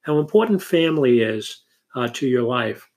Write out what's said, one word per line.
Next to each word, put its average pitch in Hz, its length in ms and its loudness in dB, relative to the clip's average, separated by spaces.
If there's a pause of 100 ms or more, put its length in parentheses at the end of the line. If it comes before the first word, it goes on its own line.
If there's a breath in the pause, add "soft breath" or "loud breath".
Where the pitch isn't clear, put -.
how 151 160 0
important 202 460 2
family 156 580 2
is, 107 400 -6 (340)
uh, 123 180 -4
to 139 140 -4
your 123 140 0
life. 117 560 -4